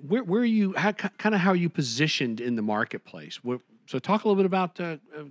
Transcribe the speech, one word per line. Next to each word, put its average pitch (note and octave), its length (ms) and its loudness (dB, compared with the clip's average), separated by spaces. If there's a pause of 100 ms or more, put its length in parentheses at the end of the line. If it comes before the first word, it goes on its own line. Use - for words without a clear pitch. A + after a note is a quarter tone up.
where, A3+ 160 0
where G3 180 2
are A#3+ 40 4
you, G#3+ 280 4
how, G3 180 0
ki-, G3+ 160 -6 (100)
kinda G#3+ 200 2
how F#3+ 140 4
are F#3 40 4
you F3 140 2
positioned B2 720 -2
in A#2+ 140 -2
the A2 60 -2
marketplace? G#2+ 800 -4
Where, B2 180 -4 (280)
so - 120 -4
talk G#3 260 0
a - 20 2
little G3 140 4
bit F#3+ 40 6
about, F#3 360 0
uh, E3 160 -6 (180)
uh, D3+ 160 -12